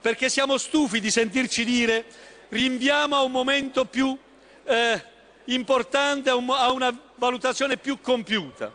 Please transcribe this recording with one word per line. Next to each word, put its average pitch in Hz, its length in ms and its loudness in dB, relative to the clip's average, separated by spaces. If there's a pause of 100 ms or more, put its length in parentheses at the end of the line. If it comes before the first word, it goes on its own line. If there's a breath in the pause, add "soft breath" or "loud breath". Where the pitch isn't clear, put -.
perché 226 280 0
siamo 269 300 0
stufi 247 400 0
di 214 100 -2
sentirci 233 560 0
dire: 226 400 2 (440 loud breath)
"Rinviamo 262 680 0
a 277 80 4
un 262 80 0
momento 262 540 0
più, 269 340 -2 (460 loud breath)
eh, 233 400 0 (400)
importante, 269 880 0
a 254 40 4
un 247 120 0
mo-, 262 100 0
a 254 160 2
una 254 200 0 (220)
valutazione 254 640 0
più 269 240 -6
compiuta". 196 760 -2